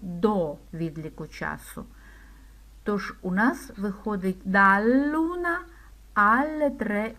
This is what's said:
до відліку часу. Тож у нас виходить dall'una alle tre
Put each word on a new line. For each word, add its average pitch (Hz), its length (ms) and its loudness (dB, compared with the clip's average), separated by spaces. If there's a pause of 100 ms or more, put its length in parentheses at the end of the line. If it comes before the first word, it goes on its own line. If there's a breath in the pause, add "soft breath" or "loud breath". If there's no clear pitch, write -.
до 175 540 -2 (180)
відліку 160 520 -10
часу. - 580 -10 (1000 soft breath)
Тож 208 400 -6
у 180 120 -4
нас 233 420 0
виходить 196 680 -6
dall'una 277 1080 4 (580 loud breath)
alle 277 560 4
tre 220 480 -2